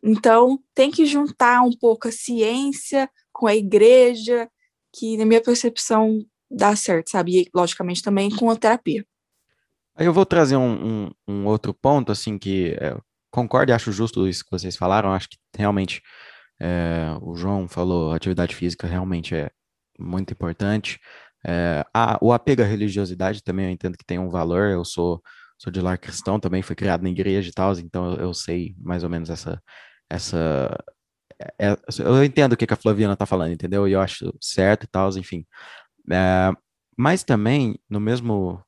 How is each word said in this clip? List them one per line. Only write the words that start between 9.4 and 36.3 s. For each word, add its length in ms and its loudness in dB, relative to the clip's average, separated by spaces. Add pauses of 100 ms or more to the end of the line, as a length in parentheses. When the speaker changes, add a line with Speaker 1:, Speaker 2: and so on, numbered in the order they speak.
Speaker 2:
Aí 100 2
eu 60 4
vou 140 6
trazer 300 4
um, 500 0
um, 40 -10 (160)
um 200 -4
outro 280 -2
ponto, 380 2
assim, 260 -6
que, 420 -2
é, 160 -6 (340)
concordo 420 2
e 20 6
acho 180 -2
justo 360 -2
isso 160 -6
que 60 -14
vocês 260 -6
falaram, 360 2
acho 160 -4
que 100 -20 (180)
realmente, 460 -2 (580)
é, 480 -2 (140)
o 120 -12
João 340 -4
falou, 440 -2
a 40 -2
atividade 380 -4
física 320 -6
realmente 480 -6
é 160 -6 (480)
muito 340 -8
importante. 680 -6 (460)
É, 400 -2 (100)
a, 280 0
o 100 4
apego 300 2
à 20 4
religiosidade 800 -4
também 240 -4
eu 40 -4
entendo 260 -8
que 80 -20
tem 140 -6
um 120 -6
valor, 400 0
eu 140 -2
sou, 380 -4 (360)
sou 140 -10
de 80 -4
lar 180 -2
cristão 420 -6
também, 220 -4
fui 140 -8
criado 260 -2
na 80 -4
igreja 380 -2
e 40 -14
tal, 260 0
então 340 -6
eu, 40 -6 (100)
eu 80 -6
sei 440 -8
mais 260 -6
ou 60 -6
menos 200 -8
essa, 320 -10 (480)
essa, 680 -4 (840)
é, 140 0
é, 40 0 (240)
eu 240 4
entendo 300 4
o 20 -6
que 100 -2
que 80 0
a 20 -6
Flaviana 400 0
tá 100 -2
falando, 260 0
entendeu? 360 -2
E 40 2
eu 80 2
acho 400 -4
certo 440 0
e 20 -16
tal, 300 -2
enfim. 300 -10 (640)
É, 420 2 (440)